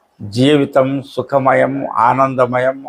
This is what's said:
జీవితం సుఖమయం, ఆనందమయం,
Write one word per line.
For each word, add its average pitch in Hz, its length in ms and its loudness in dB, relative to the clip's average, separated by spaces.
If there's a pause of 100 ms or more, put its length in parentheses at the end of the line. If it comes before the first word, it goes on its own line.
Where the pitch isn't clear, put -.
(220)
జీవితం 135 800 0
సుఖమయం, 131 880 -2
ఆనందమయం, 127 1000 0